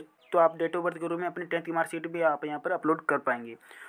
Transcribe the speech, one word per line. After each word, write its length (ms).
तो 80
आप 180
date 180
of 100
birth 140
के 80
रूप 120
में 80
अपनी 180
टेंथ 180
की 80
मार्कशीट 360
भी 160
आप 220
यहाँ 140
पर 120
अपलोड 340
कर 140
पाएंगे। 360